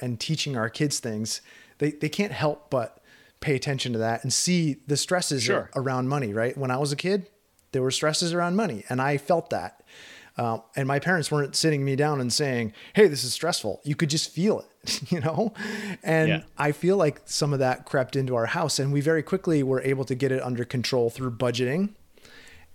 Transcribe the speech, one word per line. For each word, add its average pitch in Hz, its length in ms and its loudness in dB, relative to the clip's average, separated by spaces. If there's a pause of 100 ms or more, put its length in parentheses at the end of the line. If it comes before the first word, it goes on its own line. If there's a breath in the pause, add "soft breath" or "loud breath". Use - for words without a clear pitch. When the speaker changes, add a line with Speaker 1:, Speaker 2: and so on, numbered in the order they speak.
Speaker 1:
and 123 180 -4
teaching 147 380 -4
our 113 120 0
kids 147 300 -2
things, 110 420 -6 (360 loud breath)
they, 151 140 0
they 147 180 -4
can't 208 220 -2
help 147 380 -4
but 120 300 -4 (420 loud breath)
pay 151 140 0
attention 131 380 -4
to 113 60 -2
that 113 240 0
and 127 100 -2
see 170 440 2 (100)
the 139 100 0
stresses 151 460 0
Speaker 2:
Sure. 139 320 0
Speaker 1:
around 127 340 0
money, 135 240 -2
right? 113 240 -2
When 131 140 -2
I 127 60 0
was 143 140 0
a 147 40 -4
kid, 185 320 -2 (460)
there 131 100 0
were 131 80 2
stresses 156 420 0
around 175 220 0
money, 156 340 -2
and 127 120 0
I 143 160 2
felt 170 340 0
that. 92 320 -4 (540 loud breath)
Uh, 113 220 0 (160)
and 139 120 0
my 139 120 2
parents 170 320 0
weren't 143 240 0
sitting 147 280 2
me 135 120 0
down 147 260 2
and 120 100 0
saying, 120 400 0 (220 loud breath)
"Hey, 208 140 10
this 135 160 -2
is 117 100 -4
stressful." 160 500 -4
You 143 120 -2
could 160 140 0
just 156 220 -2
feel 170 300 2
it, - 440 -8
<laughs> - 60 -10
you 170 80 2
know? 165 340 0 (500 loud breath)
And 160 260 4
Speaker 2:
Yeah. - 120 0 (160)
Speaker 1:
I 147 140 2
feel 180 260 2
like 151 280 2
some 143 280 0
of 135 60 2
that 127 260 0
crept 131 300 0
into 131 200 0
our 113 120 2
house, 165 320 0
and 143 140 0
we 143 80 2
very 160 220 2
quickly 170 400 2
were 131 180 2
able 135 240 0
to 131 100 -4
get 131 160 0
it 131 100 0
under 123 220 -2
control 120 460 0
through 127 220 -4
budgeting 127 580 0 (840 loud breath)